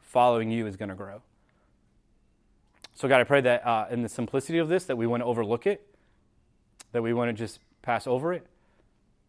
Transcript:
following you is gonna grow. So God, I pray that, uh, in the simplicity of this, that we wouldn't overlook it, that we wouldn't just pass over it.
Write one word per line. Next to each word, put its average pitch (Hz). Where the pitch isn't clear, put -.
following 120
you 113
is 98
gonna 98
grow. 98
So -
God, 131
I 120
pray 143
that, 123
uh, 113
in 120
the 113
simplicity 135
of 160
this, 180
that 131
we 113
wouldn't 120
overlook 117
it, 202
that 120
we 117
wouldn't 117
just 110
pass 117
over 135
it. 165